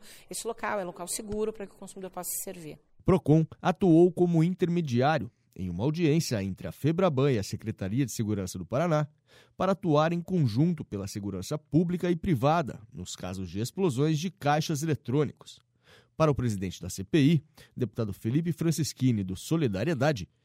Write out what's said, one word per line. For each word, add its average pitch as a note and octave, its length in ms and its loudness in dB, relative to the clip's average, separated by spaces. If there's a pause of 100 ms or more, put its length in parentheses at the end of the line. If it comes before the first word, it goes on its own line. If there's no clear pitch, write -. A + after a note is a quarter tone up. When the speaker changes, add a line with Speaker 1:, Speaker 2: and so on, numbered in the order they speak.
(280)
Speaker 1:
esse - 160 -10
local G#3+ 360 -6
é F#3 40 -6
local F3 220 -12
seguro G#3+ 460 -6
para G#3 120 -12
que F#3 80 -16
o - 40 -20
consumidor F#3+ 340 -16
possa F3+ 180 -12
se - 140 -8
servir. E3+ 340 -14 (220)
Speaker 2:
O - 60 -20
Procon D#3+ 420 6 (160)
atuou F3 480 6
como F3 320 4
intermediário D#3+ 880 0 (240)
em F#2 160 -8
uma F2 140 -4
audiência D3+ 580 0
entre F#2+ 240 -6
a D#2+ 60 -10
febraban D3 600 2
e A2+ 60 2
a G2 40 -2
Secretaria G#2 640 -4
de A2+ 80 -8
Segurança G2+ 460 -4
do E2+ 80 -10
Paraná D3+ 400 0 (500)
para F#3 160 0
atuar D#3+ 400 2
em E3+ 80 -2
conjunto D#3+ 640 2
pela G2 240 -8
segurança G2 480 -6
pública F3 540 0
e E3+ 60 2
privada D#3 640 0 (120)
nos - 240 -12
casos F#2 320 -8
de F2+ 120 -6
explosões D3+ 580 0
de F3 120 -6
caixas D3 520 -2
eletrônicos. D3 800 -4 (560)
Para D#3 140 4
o C#3 40 2
presidente G2 480 -2
da F2 80 -10
C - 140 -8
P D#3+ 160 2
I, C#3+ 240 6 (320)
deputado A2+ 360 -4
Felipe D#3 400 -2
Francischini, B2+ 720 0
do F#2 120 -6
Solidariedade, C3+ 920 -2 (160)